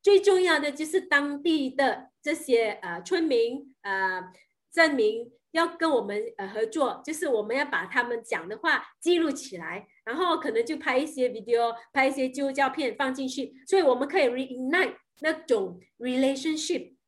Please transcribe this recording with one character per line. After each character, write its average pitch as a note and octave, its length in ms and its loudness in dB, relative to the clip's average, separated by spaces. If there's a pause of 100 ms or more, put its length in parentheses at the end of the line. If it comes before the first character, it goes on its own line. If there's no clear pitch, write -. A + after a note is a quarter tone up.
最 G4+ 200 8
重 G4 200 6
要 E4 200 4
的 D4 100 -2
就 D4+ 160 -6
是 E4+ 140 0
当 C#4+ 420 0
地 D#4 260 0
的 - 420 0 (120)
这 D4 100 -2
些， A#3 480 0
呃， F3 220 -8
村 E4+ 220 -2
民、 C4 580 -2
呃， F#3+ 400 -2 (500)
镇 D#4+ 220 4
民 A3+ 380 0 (200)
要 E4+ 160 2
跟 E4 220 0
我 B3+ 100 2
们， G#3 180 -4 (200)
呃， G3 100 -8
合 G#3+ 160 -2
作， C4+ 400 -2
就 D4+ 80 -8
是 D#4 160 -4
我 A3+ 140 2
们 A3 120 -4
要 C#4 120 0
把 F3+ 180 -4
他 A#3+ 180 -2
们 A#3 220 -4
讲 E3+ 240 -6
的 G#3+ 80 -10
话 D4+ 260 0 (160)
记 F4 200 2
录 D#4+ 120 0
起 G3 280 -10
来， E3+ 280 -10 (160)
然 A#3 140 -6
后 E4+ 220 2
可 D4+ 140 -4
能 A#3 120 0
就 D4 140 -4
拍 C4 180 -2
一 D4 100 0
些 B3+ 220 -2
video， A#3 480 0 (160)
拍 C4+ 140 2
一 C#4 40 2
些 C4+ 160 -2
旧 C4+ 240 -2
照 C4+ 200 0
片 C4 260 -4
放 C4 160 -2
进 C4 160 -6
去， C4 240 -8 (160)
所 G4 100 4
以 F#4 40 4
我 C4+ 120 6
们 C4+ 140 -2
可 D#4+ 100 0
以 C4 120 4
reignite C4 680 -2 (240)
那 D#4 100 0
种 G3 480 -2 (200)
relationship C4+ 960 -2 (120)